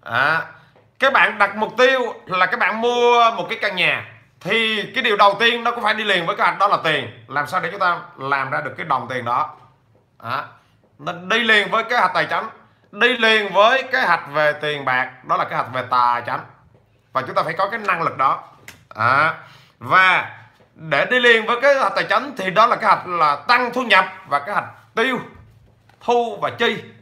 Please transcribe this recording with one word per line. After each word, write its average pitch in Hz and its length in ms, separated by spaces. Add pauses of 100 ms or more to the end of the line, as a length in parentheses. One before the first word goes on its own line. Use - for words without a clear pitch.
À, 143 400 (560)
các 262 140
bạn 208 260
đặt 202 180
mục 214 200
tiêu 254 380 (120)
là 185 200
các 233 140
bạn 208 200
mua 240 500
một 180 180
cái 226 140
căn 196 140
nhà 143 380 (300)
thì 220 500
cái 254 100
điều 220 120
đầu 202 220
tiên 233 260
nó 240 60
cũng 233 120
phải 208 120
đi 220 100
liền 185 220
với - 100
kế 226 60
hoạch 185 160
đó 196 100
là 180 160
tiền. 139 440
Làm 139 180
sao 180 140
để 170 100
chúng 196 100
ta 175 200 (160)
làm 135 340
ra 151 100
được 131 160
cái 180 100
đồng 127 220
tiền 123 160
đó? 123 300 (640)
À, 131 260 (540)
nó 156 140
đi 185 260
liền 214 320
với 220 140
kế 240 120
hoạch 226 180
tài 160 120
chính, 170 180 (480)
đi 240 240
liền 220 360
với 226 300
kế 254 240
hoạch 165 260
về 151 200
tiền 147 320
bạc, 127 400
đó 156 120
là 170 80
kế 165 120
hoạch 123 160
về 127 180
tài 123 320
chính. 131 180 (720)
Và 131 100
chúng 185 120
ta 190 80
phải 160 120
có 190 140
cái 220 120
năng 190 220
lực 131 140
đó. 139 260 (460)
À, 139 460 (440)
và 160 580 (380)
để 160 300
đi 247 160
liền 226 260
với 240 140
kế 277 140
hoạch 226 200
tài 185 100
chính 233 320
thì 190 140
đó 208 160
là 220 100
kế 220 100
hoạch 185 200
là 165 300
tăng 240 360
thu 247 100
nhập 196 220 (220)
và 139 120
kế 202 140
hoạch - 420
tiêu, 247 240 (840)
thu - 420
và 143 80
chi. 220 320 (200)